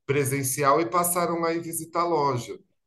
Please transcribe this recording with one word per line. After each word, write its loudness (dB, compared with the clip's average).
presencial 2
e 0
passaram 0
a 0
ir -4
visitar -4
a 0
loja, 0